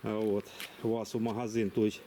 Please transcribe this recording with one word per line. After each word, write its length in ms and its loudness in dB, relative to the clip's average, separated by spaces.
е, 80 -2
от, 300 2
вас 320 0
у 40 2
магазин 500 0
той 380 4